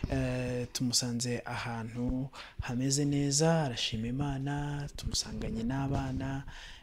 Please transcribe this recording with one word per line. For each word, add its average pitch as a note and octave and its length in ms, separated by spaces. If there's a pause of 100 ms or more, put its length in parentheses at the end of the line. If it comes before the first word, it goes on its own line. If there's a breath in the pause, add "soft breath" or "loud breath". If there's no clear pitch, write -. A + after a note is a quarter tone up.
(120)
eh, B2+ 640
tumusanze A#2+ 720
ahantu A#2+ 840 (320 loud breath)
hameze C3+ 440
neza, C#3+ 580
arashima A#2 440
Imana, C#3+ 880
tumusanganye - 680
n'abana. C3+ 800 (400 loud breath)